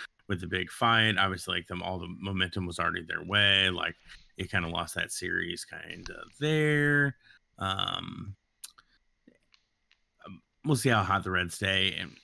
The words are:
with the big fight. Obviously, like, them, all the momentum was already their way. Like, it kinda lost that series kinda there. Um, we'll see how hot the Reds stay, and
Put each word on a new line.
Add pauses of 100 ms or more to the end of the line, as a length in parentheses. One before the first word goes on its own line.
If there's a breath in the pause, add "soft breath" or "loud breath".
(260 loud breath)
with
the
big
fight.
Obviously,
like,
them,
all
the (100)
momentum
was
already
their
way.
Like, (420 loud breath)
it
kinda
lost
that
series
kinda (160)
there. (420 soft breath)
Um, (2250 soft breath)
we'll
see
how
hot
the
Reds
stay,
and